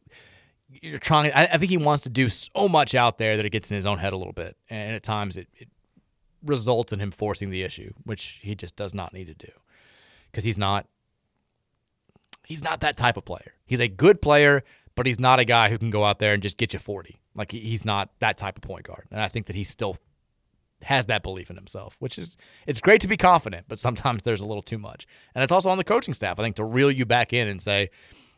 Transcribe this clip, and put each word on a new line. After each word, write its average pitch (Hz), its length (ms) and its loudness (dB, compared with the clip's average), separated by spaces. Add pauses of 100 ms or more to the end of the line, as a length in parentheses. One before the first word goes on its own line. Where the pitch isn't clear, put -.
(680)
you're 147 300 -14
trying." 151 340 2
I, 156 200 6
I 165 60 2
think 180 120 0
he 185 60 2
wants 147 280 2
to 131 60 -8
do 123 180 2
so - 400 0
much 151 260 2
out 120 240 2
there 110 180 0
that 107 80 -2
it 104 60 -4
gets 107 200 -4
in 104 40 -4
his 98 120 -4
own 101 120 0
head 95 140 -4
a 95 40 -6
little 92 160 -10
bit. 85 240 -12 (120)
And 110 260 -8
at 110 80 -10
times, 104 340 -4
it, 92 180 -16
it - 140 -20 (760)
results 120 500 0
in 101 60 -4
him 101 120 -6
forcing 101 400 -4
the 95 120 -6
issue, 101 300 -10 (120)
which - 380 -10
he 104 120 -8
just - 220 -14
does 101 180 -8
not 92 180 -8
need 92 140 -16
to 78 80 -20
do. - 180 -20 (800)
'Cause 110 120 -6
he's 110 140 0
not, 98 280 0 (1600)
he's 156 160 -4
not 160 200 -4
that 151 140 0
type 120 200 2
of 101 80 -10
player. - 300 -14 (120)
He's 127 140 0
a 120 80 2
good 151 340 6
player, 147 400 6 (320)
but 127 120 -2
he's 120 120 2
not 127 220 6
a 120 40 2
guy 113 260 4
who 113 80 -2
can 113 120 -2
go 104 140 2
out 104 160 2
there 104 120 2
and 104 80 0
just 98 160 -6
get - 160 -2
you 95 60 -6
forty. - 420 -10 (140)
Like, 101 160 -8
he, 123 80 -10
he's 110 260 -4
not 101 260 -2 (100)
that 110 180 0
type 98 180 -6
of - 60 -18
point 87 220 -8
guard. 90 260 -12
And 104 100 -8
I 107 60 -2
think 104 200 -8
that 92 100 -10
he 101 80 -4
still 98 320 -4 (880)
has 135 240 0
that 107 180 -2
belief 92 260 -12
in 87 60 -14
himself, 98 420 -14
which 127 180 -8
is, - 200 -14 (300)
it's 135 140 -2
great 208 200 6
to 190 80 4
be 185 80 0
confident, 160 520 4
but 110 120 -6
sometimes 120 420 -2
there's 110 180 -2
a 104 60 -8
little 104 160 -6
too 113 160 -8
much. - 280 -16 (280)
And 127 80 -2
it's 135 100 2
also 190 160 6
on 185 100 2
the 185 60 -2
coaching 220 300 0
staff, 90 240 -4
I 107 40 -2
think, 113 140 -4
to 107 80 -4
reel 127 260 4
you 131 140 0
back 117 280 2
in 120 160 0
and 98 120 -8
say, 101 300 0 (480)